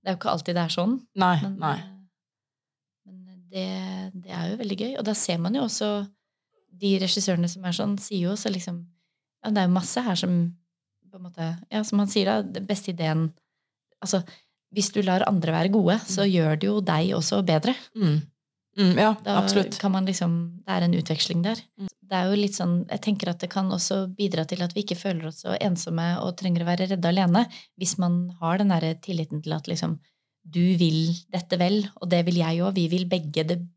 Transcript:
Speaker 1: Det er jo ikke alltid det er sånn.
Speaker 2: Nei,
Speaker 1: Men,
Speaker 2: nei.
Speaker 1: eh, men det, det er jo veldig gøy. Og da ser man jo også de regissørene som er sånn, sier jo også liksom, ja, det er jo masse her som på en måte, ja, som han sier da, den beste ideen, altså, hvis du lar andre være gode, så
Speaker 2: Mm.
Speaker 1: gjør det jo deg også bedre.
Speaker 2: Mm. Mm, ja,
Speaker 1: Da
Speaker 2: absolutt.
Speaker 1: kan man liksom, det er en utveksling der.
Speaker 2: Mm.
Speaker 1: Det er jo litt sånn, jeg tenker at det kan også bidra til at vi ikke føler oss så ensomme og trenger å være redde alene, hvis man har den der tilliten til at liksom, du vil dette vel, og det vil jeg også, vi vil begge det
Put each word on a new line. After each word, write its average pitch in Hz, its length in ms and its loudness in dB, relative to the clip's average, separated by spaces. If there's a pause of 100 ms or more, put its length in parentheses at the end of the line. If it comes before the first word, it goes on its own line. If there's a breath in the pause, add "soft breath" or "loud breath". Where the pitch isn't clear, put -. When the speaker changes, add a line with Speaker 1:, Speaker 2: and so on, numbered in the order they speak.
Speaker 1:
Det - 20 -4
er 190 60 0
jo 175 60 -4
ikke 202 140 -2
alltid 170 220 -4
det 170 100 0
er 160 40 -2
sånn. 214 320 0 (160)
Speaker 2:
Nei, 180 260 4
Speaker 1:
Men, 196 160 -6
Speaker 2:
nei. 160 200 -2
Speaker 1:
eh, - 1300 -20
men 185 260 -20 (120)
det, 190 180 -4 (540)
det 185 100 -20
er 170 180 -4
jo 220 100 -4
veldig 196 180 -4
gøy. 233 200 -4
Og 208 60 -6
da 208 100 0
ser 170 240 0
man 180 160 -2
jo 277 80 0
også 214 280 -2 (840)
de 190 260 2
regissørene 180 520 0
som 185 140 -14
er 175 120 -2
sånn, 202 220 -2
sier 185 280 -2
jo 190 80 0
også 208 180 -4
liksom, 175 280 -6 (640)
ja, 214 60 -2
det 208 120 4
er 180 60 4
jo 180 80 6
masse 214 260 0
her 185 160 0
som 180 180 2 (760)
på 190 100 -20
en 180 80 -16
måte, 165 200 -6 (220)
ja, 214 160 -2
som 202 160 2
han 202 80 0
sier 196 160 2
da, 208 160 2
den 190 240 -8
beste 196 240 -4
ideen, 160 380 0 (760)
altså, 190 220 0 (500 loud breath)
hvis 202 160 0
du - 120 -2
lar 185 260 2
andre 165 260 2
være 165 160 2
gode, 196 320 4
så 190 240 -2
Speaker 2:
Mm. 196 80 4
Speaker 1:
gjør 156 240 4
det 190 80 -2
jo 208 140 2
deg 175 340 2
også 190 320 0
bedre. 165 280 2 (200)
Speaker 2:
Mm. 156 280 2 (540)
Mm, 180 220 6
ja, 214 140 6 (100)
Speaker 1:
Da 208 160 0
Speaker 2:
absolutt. 196 400 0
Speaker 1:
kan 196 140 0
man 190 120 2
liksom, 170 640 -2
det 190 80 -4
er 180 80 2
en 175 120 4
utveksling 170 500 0
der. 220 160 -2 (180)
Speaker 2:
Mm. 196 80 -8 (160)
Speaker 1:
Det 190 160 -4
er 180 80 2
jo 196 80 2
litt 202 200 0
sånn, 175 340 0
jeg - 120 -4
tenker 202 300 -2
at 170 80 -4
det 180 120 -6
kan 190 200 0
også 185 460 -2
bidra 180 280 0
til 180 180 -6
at 175 120 -4
vi 208 80 -2
ikke 175 160 -4
føler 170 300 -4
oss - 160 -14
så - 160 -2
ensomme 170 600 0
og 175 160 -4
trenger 170 260 0
å 170 40 -2
være 180 240 0
redde 175 160 0
alene, 185 400 4 (320 loud breath)
hvis 180 200 -2
man 175 320 2 (100)
har 170 180 2
den 202 100 4
der 165 260 2
tilliten 165 500 -6
til 156 80 -4
at 156 160 -4
liksom, 165 320 -2 (440)
du 175 320 2
vil 165 380 2 (160)
dette 180 260 -2
vel, 202 320 2 (140)
og 180 80 -4
det 170 160 4
vil 175 80 2
jeg 165 260 0
også, 190 140 0
vi 170 140 2
vil 180 180 0
begge 160 400 -2
det 175 140 -2 (160)